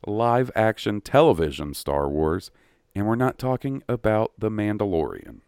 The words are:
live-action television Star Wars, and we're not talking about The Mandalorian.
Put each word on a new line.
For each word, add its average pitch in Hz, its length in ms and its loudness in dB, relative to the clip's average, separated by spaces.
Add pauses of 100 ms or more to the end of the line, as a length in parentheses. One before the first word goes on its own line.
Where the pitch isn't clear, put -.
live-action 110 960 0
television 80 680 2
Star 71 360 -2
Wars, 78 420 -2 (460)
and 101 100 -2
we're 113 80 2
not 127 240 0
talking 131 500 -4
about 110 480 0
The 110 140 -2
Mandalorian. 104 960 -2